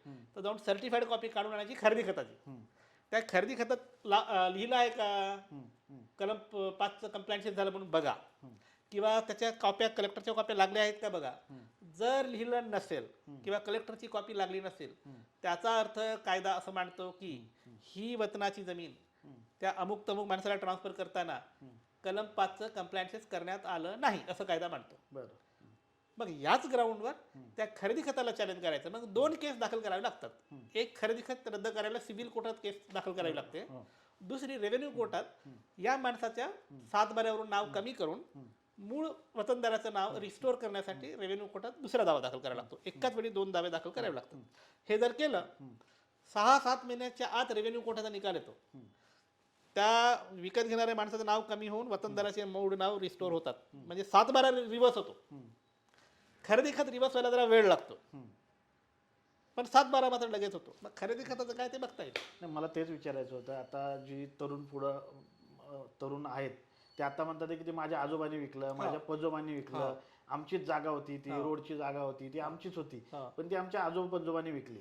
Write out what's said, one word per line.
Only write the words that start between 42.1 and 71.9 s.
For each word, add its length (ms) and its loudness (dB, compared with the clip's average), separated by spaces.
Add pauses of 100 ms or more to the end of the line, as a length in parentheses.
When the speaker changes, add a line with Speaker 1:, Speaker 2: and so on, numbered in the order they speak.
Speaker 2:
दाखल 200 -4
करावा 160 -4
लागतो. 200 -10
Speaker 1:
हं. 100 -16
Speaker 2:
एकाच 280 -2
वेळी 160 -2
दोन 220 0
दावे 180 0
दाखल 200 -4
करावे 180 -4
Speaker 1:
हं. 60 -2
Speaker 2:
लागतात. 220 -10
Speaker 1:
हं. 60 -16 (480)
Speaker 2:
हे 80 4
जर 140 4
केलं, 260 2
Speaker 1:
हं. 360 -8 (600)
Speaker 2:
सहा 260 10
सात 260 2
महिन्याच्या 420 -4
आत 240 0
रेव्हेन्यू 300 0
कोर्टाचा 280 -4
निकाल 260 -2
येतो. 220 -8 (160)
Speaker 1:
हं. 60 -16 (960)
Speaker 2:
त्या 560 6
विकत 300 0
घेणाऱ्या 340 2
माणसाचं 300 -2
नाव 160 4
कमी 260 -4
होऊन 200 -4
वतनदाराचे 560 -2
मूळ 320 -2
नाव 220 2
रिस्टोअर 360 -2
होतात. 200 -2 (200)
Speaker 1:
हं. 60 -18
Speaker 2:
म्हणजे 240 -6
सातबारा 460 8
रि-, 200 2
रिव्हर्स 280 8
होतो. 240 -6 (100)
Speaker 1:
हं. 100 -16 (1040)
Speaker 2:
खरेदी 260 6
खत 180 0
रिव्हर्स 260 2
व्हायला 200 4
जरा 100 8
वेळ 220 10
लागतो. 260 6
Speaker 1:
हं. 280 -18 (1300)
Speaker 2:
पण 80 -2
सातबारा 460 8
मात्र 180 0
लगेच 260 -2
होतो. 280 -12
मग 160 -14
खरेदी 260 -4
खताचं 300 -6
काय 140 -2
ते 100 -8
बघता 260 -8
येईल. 100 -10 (280)
Speaker 1:
नाही, 120 -8
मला 140 0
तेच 220 -2
विचारायचं 460 -6
होतं. 180 -8
आता 440 -6
जी 280 -10
तरुण 400 -8
पुढं, 360 -4 (640)
अ, 160 -14 (180)
तरुण 240 -6
आहेत, 260 -4 (460)
ते 60 0
आता 200 0
म्हणतात 240 -4
की 180 -6
ते 60 -4
माझ्या 300 -2
आजोबांनी 360 -2
विकलं, 280 -6
Speaker 2:
हा. 80 -2
Speaker 1:
माझ्या 260 -2
पजोबांनी 560 -2
विकलं, 220 -8
Speaker 2:
हा. 160 0 (340)
Speaker 1:
आमचीच 340 -4
जागा 280 -2
होती 280 -4
ती, 120 -10
Speaker 2:
हा. 80 -4
Speaker 1:
रोडची 400 -2
जागा 220 -4